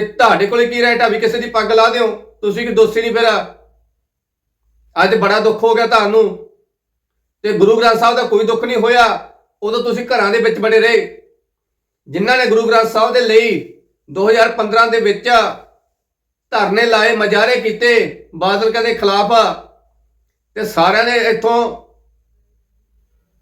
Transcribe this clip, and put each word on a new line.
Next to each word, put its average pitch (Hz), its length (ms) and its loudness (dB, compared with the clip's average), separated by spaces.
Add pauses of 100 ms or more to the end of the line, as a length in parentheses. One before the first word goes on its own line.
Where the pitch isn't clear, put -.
ਤੁਹਾਡੇ 202 400 0
ਕੋਲੇ 233 180 0
ਕੀ 240 160 -4
ਰਾਈਟ 233 200 0
ਆ 233 60 2
ਵੀ 220 120 -2
ਕਿਸੇ 233 200 -2
ਦੀ 240 100 -8
ਪੱਗ 214 220 -2
ਲਾ 226 180 4
ਦਿਓ? 240 180 0 (340)
ਤੁਸੀਂ 214 260 -4
ਕੀ 226 60 -6
ਦੋਸ਼ੀ 220 280 2
ਨਹੀਂ 226 120 -4
ਫਿਰ? 233 140 0 (1700)
ਅੱਜ 190 200 2
ਬੜਾ 196 240 0
ਦੁੱਖ 214 240 0
ਹੋ 226 120 2
ਗਿਆ 233 120 0
ਤੁਹਾਨੂੰ। 220 360 2 (1200)
ਤੇ 208 100 -2
ਗੁਰੂ 196 240 4
ਗ੍ਰੰਥ 226 220 2
ਸਾਹਿਬ 233 160 2
ਦਾ 247 80 0
ਕੋਈ 214 220 0
ਦੁੱਖ 226 180 -2
ਨਹੀਂ 240 140 -4
ਹੋਇਆ, 233 280 4 (560)
ਉਦੋਂ 226 220 -4
ਤੁਸੀਂ 240 240 -4
ਘਰਾਂ 214 240 0
ਦੇ 226 80 0
ਵਿੱਚ 226 200 0
ਬੜੇ 220 200 2
ਰਹੇ। 226 200 2 (1080)
ਜਿਨ੍ਹਾਂ 208 300 -2
ਨੇ 247 80 0
ਗੁਰੂ 220 220 0
ਗ੍ਰੰਥ 226 200 2
ਸਾਹਿਬ 226 260 -2
ਦੇ 247 80 2
ਲਈ 220 560 0 (320)
ਦੋ 190 200 -2
ਹਜ਼ਾਰ 226 220 2
ਪੰਦਰਾਂ 226 360 0
ਦੇ 226 120 0
ਵਿੱਚ 202 300 -2 (1200)
ਧਰਨੇ 214 340 0
ਲਾਏ, 226 300 2
ਮੁਜ਼ਾਹਰੇ 214 460 0
ਕੀਤੇ 220 720 -2
ਬਾਦਲ 202 360 -2
ਕਹਿੰਦੇ 233 240 -2
ਖਿਲਾਫ, 202 360 0 (1200)
ਤੇ 214 100 -8
ਸਾਰਿਆਂ 190 380 0
ਨੇ 240 140 -2 (120)
ਇੱਥੋਂ 226 560 -2 (1600)